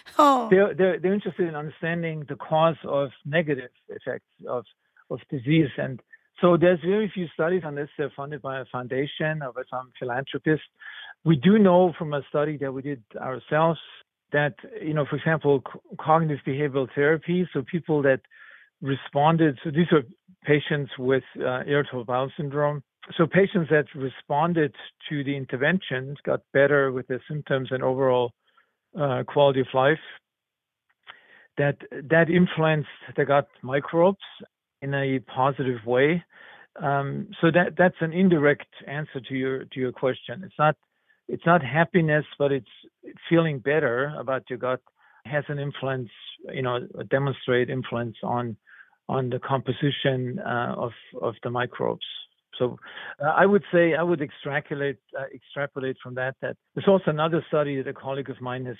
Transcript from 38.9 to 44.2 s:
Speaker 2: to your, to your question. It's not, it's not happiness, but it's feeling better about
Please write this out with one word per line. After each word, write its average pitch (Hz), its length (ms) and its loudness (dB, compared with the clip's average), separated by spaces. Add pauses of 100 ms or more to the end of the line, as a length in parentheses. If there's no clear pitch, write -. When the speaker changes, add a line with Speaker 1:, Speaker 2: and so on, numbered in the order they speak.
Speaker 2:
to 135 60 -8
your, 131 320 -4
to - 140 -10
your 123 120 -2
question. 127 520 -4
It's - 140 -20
not, 151 180 2 (520)
it's 123 180 -6
not 170 160 6
happiness, 151 600 2 (140)
but 143 140 2
it's 135 140 -4 (640)
feeling 165 300 2
better 139 600 0
about 127 300 -6